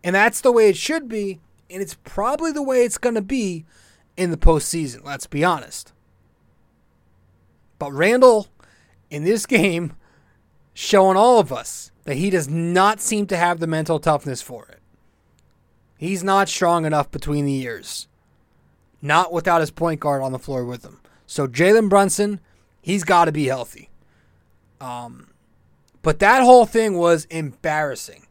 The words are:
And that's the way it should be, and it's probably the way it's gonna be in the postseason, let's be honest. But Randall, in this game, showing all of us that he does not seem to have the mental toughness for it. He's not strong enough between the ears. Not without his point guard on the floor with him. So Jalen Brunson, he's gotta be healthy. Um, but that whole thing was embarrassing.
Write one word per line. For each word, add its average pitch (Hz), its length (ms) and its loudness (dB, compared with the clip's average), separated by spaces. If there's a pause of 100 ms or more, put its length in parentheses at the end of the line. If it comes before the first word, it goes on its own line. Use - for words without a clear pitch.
And 180 120 -2
that's 220 260 2
the 254 100 4
way 226 160 6
it 185 100 2
should 311 300 -6
be, 202 340 -8 (280)
and 190 120 -12
it's - 220 -10
probably 294 480 -4
the 294 120 -6
way 254 200 2
it's 233 140 -2
gonna 226 240 -2
be 190 440 -6 (500)
in 175 160 -2
the 160 60 -6
postseason, 156 680 0
let's 139 240 -12
be 143 160 -4
honest. - 480 -4 (1900)
But 143 140 -10
Randall, 220 540 4 (640)
in 147 140 -10
this 208 220 0
game, 175 480 0 (800)
showing 190 440 4
all 233 220 6
of 135 120 0
us - 400 -12 (120)
that 139 140 -8
he 190 120 -2
does 170 180 -2
not 175 520 0
seem 208 280 -4
to 185 100 -4
have 175 220 0
the 165 80 -4
mental 156 320 -2
toughness 147 420 -2
for - 260 -18
it. - 120 -20 (1160)
He's 175 260 -6
not 196 260 2
strong 170 360 0
enough 151 240 -2
between 147 360 -4
the 135 160 -4
ears. - 460 -12 (960)
Not 165 300 0
without 170 300 0
his 156 100 -4
point 160 280 -4
guard 143 220 -2
on 131 100 -6
the 127 80 -10
floor 127 260 -8
with 120 180 -14
him. 101 160 -20 (260)
So 139 220 -4
Jalen 190 420 4
Brunson, 202 500 2 (420)
he's 180 220 -4
gotta 170 280 4
be 151 140 -4
healthy. 127 440 -8 (920)
Um, 123 480 -16 (720)
but 156 180 0
that 240 240 4
whole 247 220 8
thing 214 320 -2
was 170 280 2
embarrassing. 151 1040 -8